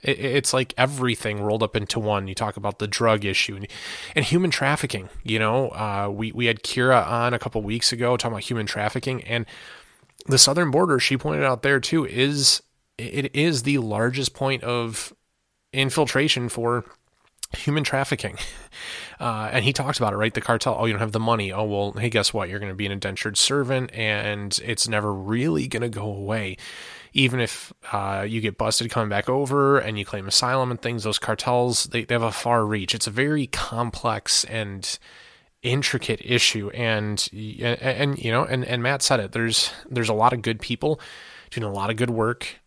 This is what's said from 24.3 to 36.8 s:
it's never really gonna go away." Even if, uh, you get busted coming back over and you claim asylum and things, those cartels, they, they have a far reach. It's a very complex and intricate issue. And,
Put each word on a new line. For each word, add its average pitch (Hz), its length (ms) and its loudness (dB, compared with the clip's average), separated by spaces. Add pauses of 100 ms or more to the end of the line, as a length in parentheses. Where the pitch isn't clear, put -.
it's 113 280 -2
never 104 240 0
really 123 540 0
gonna 120 200 -2
go 101 160 -6
away." 101 540 -4 (560)
Even 127 260 4
if, - 320 -2 (220)
uh, 98 340 -2
you 113 140 -2
get 107 160 -2
busted 110 340 0
coming 113 160 0
back 101 220 -2
over 139 500 4
and 107 180 -4
you 101 60 -4
claim 98 240 -8
asylum 123 420 2
and 120 120 -6
things, 120 220 -4
those 107 140 0
cartels, 120 680 2
they, 120 180 -2
they - 100 -2
have 117 100 2
a 113 80 0
far 117 340 2
reach. 104 280 0
It's 110 140 -2
a 113 40 -6
very 139 360 0
complex - 960 -2
and 101 560 -6 (640)
intricate 127 600 0
issue. 113 500 2
And, 107 580 0